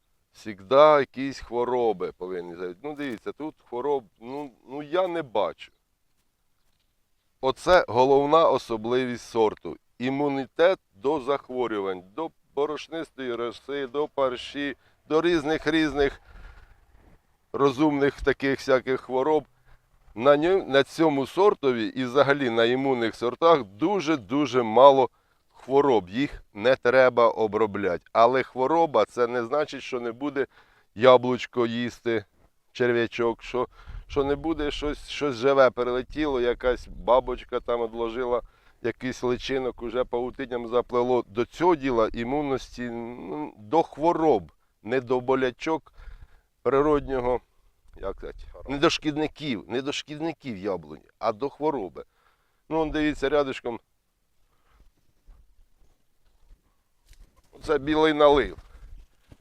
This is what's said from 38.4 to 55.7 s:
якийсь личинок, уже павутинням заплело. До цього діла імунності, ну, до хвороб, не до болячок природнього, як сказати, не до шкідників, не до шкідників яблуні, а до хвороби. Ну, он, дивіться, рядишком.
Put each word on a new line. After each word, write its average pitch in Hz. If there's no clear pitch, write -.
якийсь 120
личинок, 123
уже 120
павутинням 120
заплело. 123
До 110
цього 170
діла 123
імунності, 123
ну, 120
до 113
хвороб, 151
не 123
до 127
болячок 131
природнього, 131
як 95
сказати, 76
не 139
до 156
шкідників, 147
не 123
до 135
шкідників 147
яблуні, 87
а 113
до 117
хвороби. 127
Ну, 160
он, 156
дивіться, 151
рядишком. 131